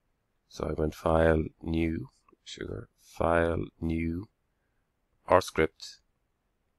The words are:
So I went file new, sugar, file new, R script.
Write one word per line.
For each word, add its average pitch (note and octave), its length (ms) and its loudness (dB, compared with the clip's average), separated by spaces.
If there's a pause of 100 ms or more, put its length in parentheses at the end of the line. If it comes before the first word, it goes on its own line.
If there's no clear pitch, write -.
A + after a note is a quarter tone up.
(480)
So - 180 -10
I D#2 140 -6
went D2+ 160 0
file D#2+ 480 4 (180)
new, E2 500 -2 (340)
sugar, - 420 -12 (140)
file E2+ 640 0 (160)
new, E2 480 -4 (960)
R F2+ 140 6
script. - 600 -4 (800)